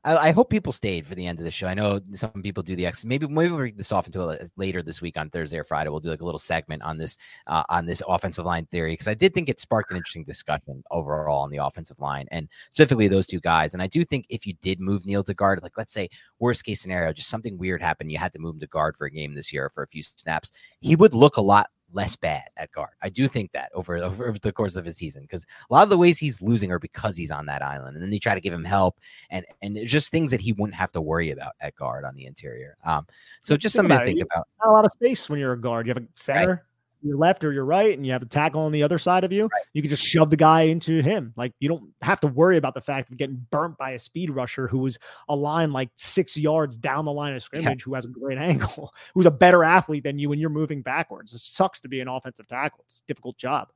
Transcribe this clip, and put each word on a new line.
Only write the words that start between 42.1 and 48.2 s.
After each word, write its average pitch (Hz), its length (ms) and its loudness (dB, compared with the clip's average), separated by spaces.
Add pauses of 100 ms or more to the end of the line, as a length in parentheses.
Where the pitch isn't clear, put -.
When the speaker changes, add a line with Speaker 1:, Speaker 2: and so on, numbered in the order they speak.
Speaker 2:
to 156 60 0
worry 165 300 6
about 139 180 0
the 123 60 -8
fact 135 280 -6
of 127 80 -18
getting 135 320 -6
burnt 156 300 -2
by 135 140 -6
a 123 40 -10
speed 165 320 -8
rusher 131 380 -6
who 135 100 -2
was 131 220 -2 (280)
a 147 80 0
line, 147 380 0
like, 131 220 -4
six - 420 -4
yards 151 400 0
down 143 280 -2
the 147 60 -2
line 147 220 -4
of 131 40 -6
Speaker 1:
Yeah. 117 80 -12
Speaker 2:
scrimmage, 135 360 -4
who 131 140 -6
has 123 100 -6
a 120 40 -12
great 127 280 -6